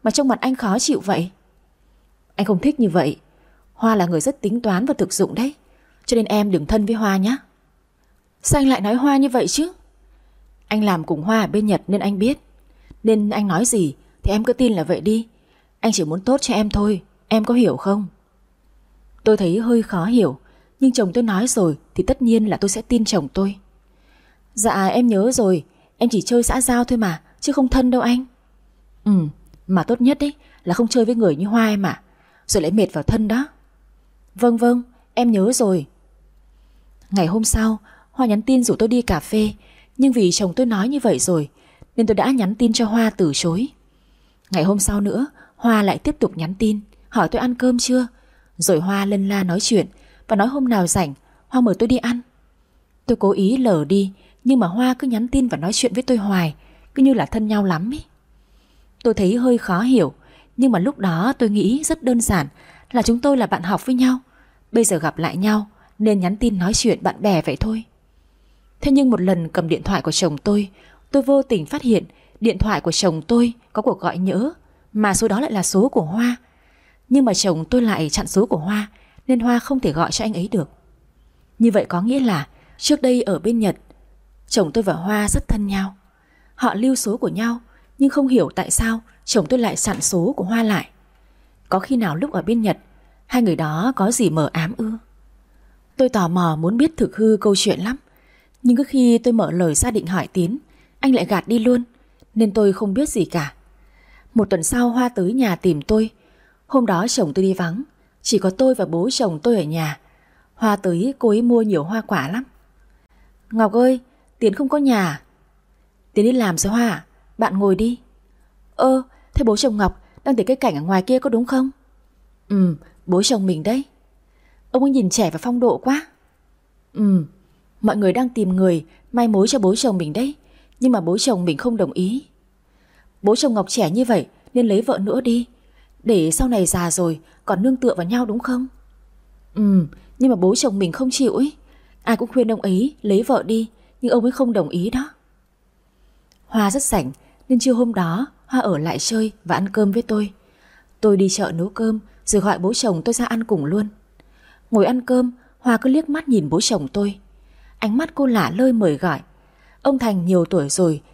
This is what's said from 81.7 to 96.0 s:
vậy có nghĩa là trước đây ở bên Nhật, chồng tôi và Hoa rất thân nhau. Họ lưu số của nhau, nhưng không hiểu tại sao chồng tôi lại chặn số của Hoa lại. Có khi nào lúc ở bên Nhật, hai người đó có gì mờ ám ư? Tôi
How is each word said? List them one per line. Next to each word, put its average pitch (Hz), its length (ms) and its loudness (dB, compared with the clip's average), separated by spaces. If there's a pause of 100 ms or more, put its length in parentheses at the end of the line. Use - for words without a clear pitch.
vậy 202 140 2
có 175 160 -4
nghĩa 247 180 -2
là 202 280 -2 (300)
trước - 240 0
đây 247 200 2
ở 180 180 -2
bên 226 200 -2
Nhật, 202 160 0 (720)
chồng 170 240 0
tôi 226 120 0
và 185 100 -2
Hoa 202 360 -2
rất - 180 -2
thân 208 200 -2
nhau. 196 280 -4 (600)
Họ 240 180 -2
lưu 254 220 0
số 226 220 -4
của - 100 -4
nhau, 233 320 -4 (380)
nhưng 269 120 2
không 269 180 0
hiểu 240 280 4
tại - 160 -4
sao 226 300 -2 (240)
chồng 196 240 0
tôi 254 100 2
lại 202 160 0
chặn - 260 -4
số 196 360 0
của - 60 -4
Hoa 226 200 0
lại. 202 260 -2 (800)
Có 190 100 0
khi 262 160 -4
nào 190 200 0
lúc - 160 -4
ở 175 100 -4
bên 220 200 0
Nhật, 202 160 0 (480)
hai 254 160 0
người 180 140 2
đó 160 400 -2
có 196 160 0
gì 214 180 0
mờ 160 240 0
ám 165 240 -4
ư? 220 140 -6 (1080)
Tôi 262 120 2